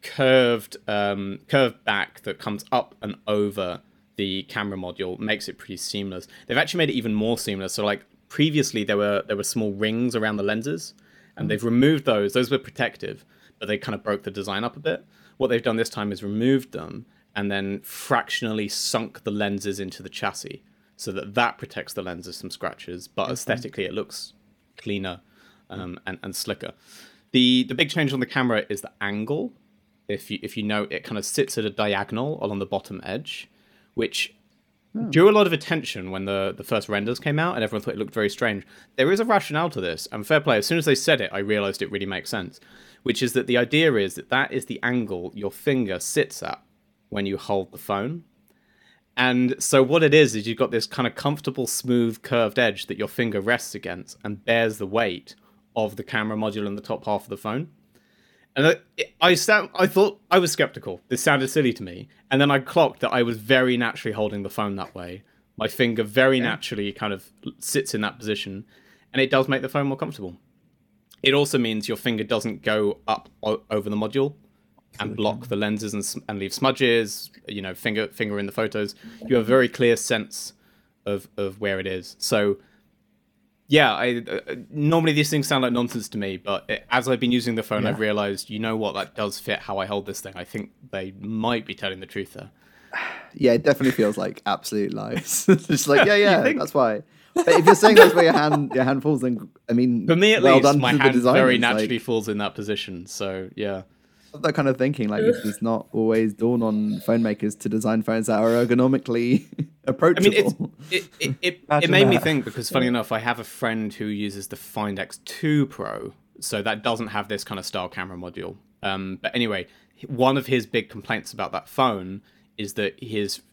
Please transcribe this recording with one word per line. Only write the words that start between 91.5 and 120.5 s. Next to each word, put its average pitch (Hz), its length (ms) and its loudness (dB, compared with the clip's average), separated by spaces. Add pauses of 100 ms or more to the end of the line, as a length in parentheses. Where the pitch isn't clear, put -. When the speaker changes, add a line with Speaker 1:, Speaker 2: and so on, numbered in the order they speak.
Speaker 1:
be 98 80 -10
telling 95 260 -8
the 95 60 -14
truth 98 280 -8
there. 101 160 -18 (420)
Speaker 3:
<sighs> - 80 -6 (320)
Yeah, 120 200 4
it 117 100 4
definitely 135 300 4
feels 104 260 2
like 95 260 -6
absolute 101 480 -2
lies. - 540 -4
<laughs> - 20 2
It's 175 200 6
just - 180 0
like, 147 180 8
yeah, 202 100 6
Speaker 1:
<laughs> - 20 6
You 202 80 6
Speaker 3:
yeah, 180 180 6
Speaker 1:
think? 285 160 2
Speaker 3:
that's - 160 -6
why. 117 300 2 (320)
But 339 100 2
if - 180 6
you're 202 120 10
saying - 180 8
that's - 180 12
where 175 120 6
your 160 80 8
hand, 147 420 2
your 127 80 4
hand 131 220 2
falls, 147 160 2
then, 120 280 -2 (200)
I 120 40 0
mean, 120 360 2
Speaker 1:
For 165 80 6
me 208 180 6
at - 80 2
Speaker 3:
well 135 120 10
Speaker 1:
least, 135 100 8
Speaker 3:
done 143 160 6
Speaker 1:
my 127 100 4
Speaker 3:
to - 60 4
the 139 80 4
Speaker 1:
hand 135 100 8
Speaker 3:
designers, 127 260 6
Speaker 1:
very 131 120 6
Speaker 3:
like 123 80 4
Speaker 1:
naturally 117 400 2
falls 110 280 -2
in 104 100 -2
that 101 180 -4
position. 98 500 -6
So, 95 480 -8
yeah. 98 280 -6 (520)
Speaker 3:
That 151 200 -2
kind 143 120 2
of 131 120 2
thinking, 127 320 0
like, 104 120 0
Speaker 4:
Ugh. 110 60 4
Speaker 3:
it 120 160 2
does 104 180 -4
not 113 300 -2
always 110 420 2
dawn 117 300 0
on 107 420 0
phone 117 160 2
makers 107 320 -2
to - 140 -6
design 107 340 0
phones 110 240 -2
that 110 140 2
are 113 80 4 (180)
ergonomically 123 800 2 (300)
<laughs> - 100 -8
approachable. 170 420 4
Speaker 1:
I - 20 8 (280)
mean, - 140 -6 (180)
it's, 180 140 0
it, - 40 -20 (120)
it, 143 100 -4
it, 131 120 -4
it 175 260 -2
Speaker 2:
Imagine 151 240 4
Speaker 1:
made 196 160 8
me 190 80 6
Speaker 2:
that. - 80 0
Speaker 1:
think, 151 200 2
because 113 240 -8
funny 127 180 2
Speaker 4:
Yeah. 123 40 2
Speaker 1:
enough, 120 220 -2
I 110 80 0
have 120 180 -2
a 113 60 -10
friend 110 500 -4
who 107 120 -6
uses 101 420 -6
the 104 80 -12
Find 104 420 -6
X - 260 -10
two 151 420 0
Pro, - 480 -10 (260)
so 107 220 -4
that 107 200 -2
doesn't 117 260 -2
have 104 200 -6
this 101 160 -4
kind 98 160 -8
of 90 40 -12
style 90 240 -6
camera 92 300 -8
module. 87 380 -12 (260)
Um, 95 400 -4
but - 140 -2
anyway, 107 320 -2 (340)
h-, - 80 -16
one 131 260 4
of 131 120 -4
his 123 180 0